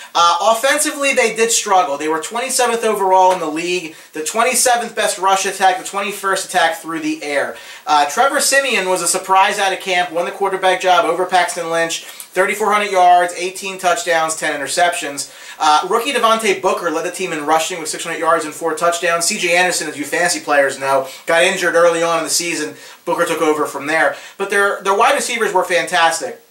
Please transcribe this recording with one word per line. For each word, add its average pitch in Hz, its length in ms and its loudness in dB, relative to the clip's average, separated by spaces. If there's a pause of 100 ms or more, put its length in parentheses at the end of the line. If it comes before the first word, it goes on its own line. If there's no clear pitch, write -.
(120)
Uh, 170 300 4
offensively, 277 720 0
they 233 220 0
did 226 160 2
struggle. 180 440 2
They 151 120 -4
were 156 120 -2
twenty-seventh 233 640 -2
overall 185 480 4
in 180 60 0
the 160 100 -4
league, 165 460 -4 (180)
the 156 120 -6
twenty-seventh 233 680 0
best 202 240 -2
rush 190 280 2
attack, 190 320 2
the - 60 -10
twenty-first 196 680 -4
attack 165 260 2
through 160 240 -6
the 156 220 -4
air. 143 340 -4 (300)
Uh, 185 240 4
Trevor 269 300 2
Siemian 247 480 0
was 185 120 0
a 170 80 -2
surprise 190 500 2
out 196 140 2
of 180 80 -6
camp, 180 320 -2
won 175 140 -2
the 190 60 -6
quarterback 185 500 0
job 175 240 4
over 170 180 0
Paxton 175 460 0
Lynch, 165 340 -2
thirty-four 202 680 -2
hundred 208 200 0
yards, 180 480 6
eighteen 185 400 -8
touchdowns, 165 580 0
ten 151 240 -4
interceptions. 147 720 -2 (280)
Uh, 156 280 2
rookie 226 240 0
Devontae 214 480 2
Booker 180 300 0
led 165 140 -4
the 180 80 -6
team 180 200 -6
in 147 140 -6
rushing 160 320 0
with 151 100 -8
six 170 140 -8
hundred 165 160 -8
yards 165 260 2
and 151 80 -8
four 160 220 -4
touchdowns. 170 520 0
C 208 120 -4
J 175 180 2
Anderson, 180 300 2
as 143 100 -8
you 143 80 -6
fancy 160 360 -2
players 143 400 2
know, 135 260 0 (200)
got 165 180 4
injured 175 320 0
early 170 260 4
on 165 160 0
in 160 60 -4
the 147 60 -6
season. 151 440 -4 (300)
Booker 170 220 0
took 160 160 -2
over 151 220 2
from 143 220 -8
there. 151 300 2 (220)
But 196 120 -4
their, 202 320 0
their 196 140 2
wide 277 180 4
receivers 214 400 -2
were 185 80 4
fantastic. 165 800 0 (100)